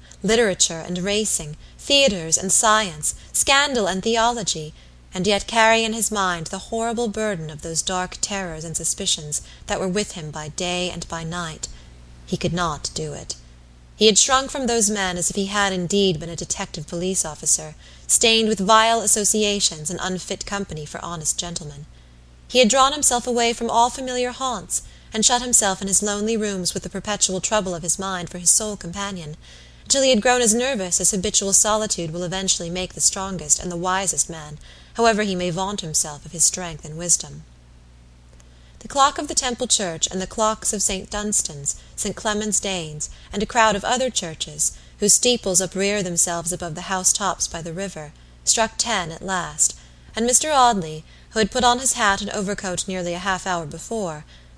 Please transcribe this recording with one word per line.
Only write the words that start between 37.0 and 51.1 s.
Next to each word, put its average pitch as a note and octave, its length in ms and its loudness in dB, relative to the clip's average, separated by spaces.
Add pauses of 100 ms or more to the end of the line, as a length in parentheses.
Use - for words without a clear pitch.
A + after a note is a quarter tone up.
The G#3+ 60 -16
clock C#4+ 300 4
of D4+ 100 -4
the D#4+ 60 -6
Temple B3 320 -2
Church E3+ 460 0
and F#3+ 100 -2
the F#3 60 -4
clocks A3 460 0
of G3+ 100 -2
Saint - 260 -2
Dunstan's, G#3 720 -4 (140)
Saint G3 200 -4
Clement's G#3 440 -2
Danes, E3 500 -6 (240)
and G3+ 80 -2
a G#3+ 60 -2
crowd A3 280 4
of G3+ 80 -4
other B3+ 280 0
churches, D#3 680 -4 (220)
whose G3+ 140 4
steeples A3+ 460 4
uprear G3 440 0
themselves E3+ 500 -2
above E3+ 220 -6
the F3+ 60 -8
housetops F#3 680 0
by E3 160 -8
the E3 100 -8
river, E3+ 400 -8 (300)
struck A3+ 340 2
ten F#3 340 -2
at E3 120 -12
last, E3+ 520 0 (400)
and A3+ 120 0
Mister B3 240 2
Audley, G3 520 4 (280)